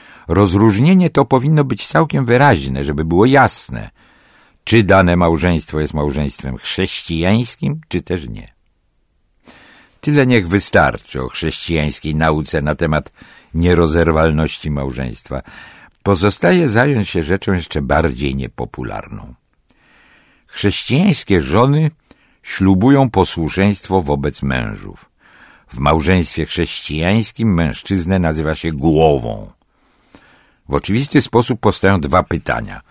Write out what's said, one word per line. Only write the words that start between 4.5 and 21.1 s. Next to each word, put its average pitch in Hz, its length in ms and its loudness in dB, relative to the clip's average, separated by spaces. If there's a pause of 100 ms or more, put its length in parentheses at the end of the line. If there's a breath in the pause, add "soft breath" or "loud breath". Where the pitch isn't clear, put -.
czy 113 200 4
dane 90 320 4
małżeństwo 82 640 0
jest 73 140 -4
małżeństwem 71 640 -4
chrześcijańskim, 107 1300 -4
czy 87 140 -4
też 82 280 -6
nie. 50 240 -16 (1500 soft breath)
Tyle 147 260 2
niech 110 200 2
wystarczy 80 760 0
o 64 40 -6
chrześcijańskiej 76 880 -4
nauce 78 460 0
na 73 140 -2
temat 78 360 -2 (420 loud breath)
nierozerwalności 80 1200 2
małżeństwa. 65 680 -8 (640 loud breath)
Pozostaje 120 640 2
zająć 117 400 0
się 85 140 -2
rzeczą 95 300 -2
jeszcze 80 280 -4
bardziej 69 540 0
niepopularną. 58 1000 -10 (1120 soft breath)
Chrześcijańskie 120 920 0